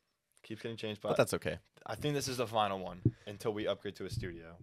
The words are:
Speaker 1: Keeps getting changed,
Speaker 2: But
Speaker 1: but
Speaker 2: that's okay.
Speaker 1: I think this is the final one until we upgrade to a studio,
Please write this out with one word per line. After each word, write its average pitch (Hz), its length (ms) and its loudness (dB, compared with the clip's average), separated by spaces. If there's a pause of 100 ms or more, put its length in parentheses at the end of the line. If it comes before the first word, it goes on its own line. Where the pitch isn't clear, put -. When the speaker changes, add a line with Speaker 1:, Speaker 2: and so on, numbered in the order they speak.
(440)
Speaker 1:
Keeps - 180 -8
getting 117 160 -6
changed, 107 240 -4
Speaker 2:
But 104 80 0
Speaker 1:
but 101 80 4
Speaker 2:
that's - 160 6
okay. - 240 0 (280)
Speaker 1:
I 110 100 -6
think 147 180 0
this 135 140 0
is 127 100 -2
the 123 100 2
final 104 320 4
one 90 220 -6 (240)
until 104 280 -2
we 104 140 0
upgrade 98 280 0
to 98 100 -8
a 90 40 -6
studio, 85 540 -6